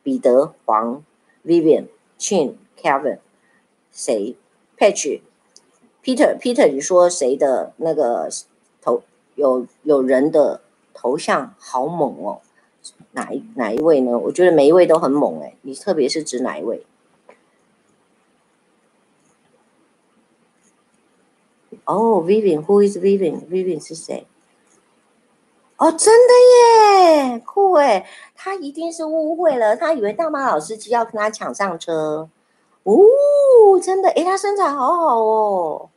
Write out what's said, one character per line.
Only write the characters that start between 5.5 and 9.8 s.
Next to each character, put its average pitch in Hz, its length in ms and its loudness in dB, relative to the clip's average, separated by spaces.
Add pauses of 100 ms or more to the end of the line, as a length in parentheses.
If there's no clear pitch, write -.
Peter、 240 360 0
Peter， 247 320 0
你 135 100 -8
说 180 260 2
谁 139 300 -2
的 131 400 -2
那 160 160 -4
个 117 360 -4 (520)
头， 120 220 -4 (320)
有， 127 300 -2 (180)